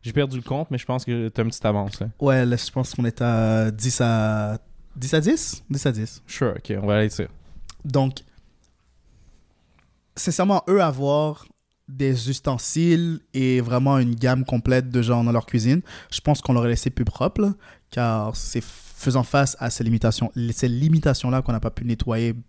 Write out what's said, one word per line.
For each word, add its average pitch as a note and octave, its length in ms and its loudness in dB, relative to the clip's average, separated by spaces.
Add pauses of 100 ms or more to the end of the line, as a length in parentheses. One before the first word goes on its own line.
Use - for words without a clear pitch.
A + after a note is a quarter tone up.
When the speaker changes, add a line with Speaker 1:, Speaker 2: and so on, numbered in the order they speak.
Speaker 1:
J'ai A#2 120 -8
perdu C3+ 240 0
le A#2+ 60 -8
compte, D3 280 -4
mais C3 60 -2
je - 80 -6
pense B2+ 180 -4
que A#2 260 -2
t'as A2+ 140 -2
une A2+ 60 0
petite - 160 -6
avance, G#2 340 0
là. G#2 80 -4 (120)
Speaker 2:
Ouais, C3 260 4
là, A#2+ 100 2
je - 160 -6
pense B2+ 240 -4
qu'on B2+ 100 0
est A#2 160 -2
à A2 480 2
dix A2 320 -2
à, G#2+ 560 0 (380)
dix C3 180 -4
à D#3+ 60 6
dix ? A3+ 500 0
Dix C#3 160 -2
à C#3 60 2
dix. A2 340 -6
Speaker 1:
Sure, A#2 320 -2
ok, - 240 -8
on G2+ 60 -2
va G#2 100 4
aller G#2+ 120 2
dire. F2 180 -6 (560)
Speaker 2:
Donc, C3+ 360 0 (2000)
c'est - 160 -4
sûrement G3 380 2
eux G3 120 6
avoir D3 640 0 (440)
des C3 400 0
ustensiles D#3+ 920 0 (140)
et B2+ 280 2
vraiment B2+ 380 2
une B2 160 2
gamme B2+ 300 0
complète B2+ 440 0
de B2 120 2
gens A#2 220 2
dans A#2 100 2
leur A#2 120 0
cuisine. B2+ 360 2 (300)
Je - 100 -8
pense D3 200 2
qu'on - 120 0
l'aurait A#2+ 160 2
laissé A#2 200 0
plus B2 160 -2
propre, E3 360 -2
là, G3+ 120 2 (380)
car A2+ 460 -2
c'est - 260 -4
faisant - 600 -2
face C#3 360 0
à A#2+ 100 -4
ces - 140 -4
limitations, A2+ 480 0 (220)
ces - 160 -2
limitations-là C3 720 2
qu'on B2 100 -2
n'a A2+ 80 0
pas A2+ 120 -4
pu - 140 -10
nettoyer A#2 500 -2 (140)